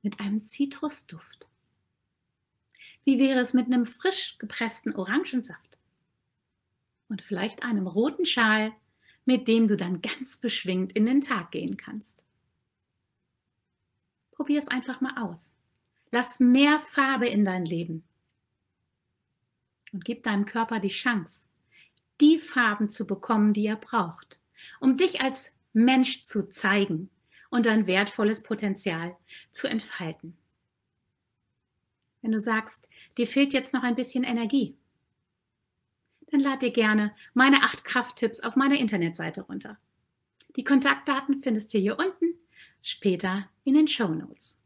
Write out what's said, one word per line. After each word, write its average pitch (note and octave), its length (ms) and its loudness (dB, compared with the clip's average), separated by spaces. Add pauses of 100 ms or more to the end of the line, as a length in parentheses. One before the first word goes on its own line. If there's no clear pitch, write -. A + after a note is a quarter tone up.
mit G3+ 160 -6
einem G#3 220 -4
Zitrusduft. - 1080 -10 (1600)
Wie B3+ 160 4
wäre C4+ 180 4
es B3 160 -2
mit B3 120 4
einem B3 200 2
frisch - 520 -4
gepressten - 580 -6
Orangensaft? A#3+ 800 -4 (1300)
Und G3+ 140 -6
vielleicht G#3 400 -6
einem G#3 240 -2
roten A#3 400 -2
Schal, A3 460 2 (520)
mit B3+ 220 2
dem A3+ 220 6
du G3+ 80 2
dann F3 260 -4
ganz - 340 -8
beschwingt F#3 580 -4
in G#3+ 120 4
den C4+ 140 4
Tag A3+ 320 -6
gehen F3+ 240 -6
kannst. - 440 -16 (2000)
Probier D4 260 -2
es C#4+ 80 -4
einfach B3+ 340 -6
mal C4 220 -4
aus. E3+ 320 -10 (560)
Lass A#3+ 300 -2
mehr C#4 480 6
Farbe C4+ 400 0
in G#3 160 2
dein F#3 200 -2
Leben. E3 380 -6 (1900)
Und F#3 120 -12
gib A#3 200 -8
deinem G3+ 220 0
Körper A3+ 340 -4
die G3 80 -2
Chance, G3+ 580 -4 (720)
die D#4 200 8
Farben G#3+ 500 0
zu - 160 -8
bekommen, G#3 460 2
die G#3 140 0
er G#3+ 100 -2
braucht, - 640 -6 (400)
um C4 160 4
dich F4+ 240 0
als C4 340 -4 (180)
Mensch B3 500 4
zu - 260 -4
zeigen G3 640 0 (400)
und A#3 160 2
dein A3 200 4
wertvolles G#3 560 0
Potenzial F#3 760 -4 (340)
zu - 180 -6
entfalten. E3 680 -8 (1900)
Wenn A3+ 100 -2
du G#3+ 80 0
sagst, A3 480 -6 (300)
dir A#3+ 80 2
fehlt C#4 260 2
jetzt C4+ 220 -2
noch B3 80 0
ein A#3+ 140 0
bisschen B3+ 280 -2
Energie, A#3 520 -2 (1500)
dann C#4+ 100 2
lad C4+ 220 0
dir B3 80 2
gerne G#3+ 440 2 (200)
meine C4+ 280 6
acht - 220 -2
Krafttipps - 560 -4
auf A#3 160 -4
meiner C#4 220 4
Internetseite E3+ 640 -2
runter. G3+ 360 -14 (800)
Die B3+ 80 -6
Kontaktdaten C#4 800 0
findest A3 320 -2
du G#3+ 40 4
hier G3+ 200 0
unten, E4+ 400 -2 (420)
später F#3+ 720 -2 (140)
in C4+ 100 2
den D4+ 140 6
Shownotes. - 760 -4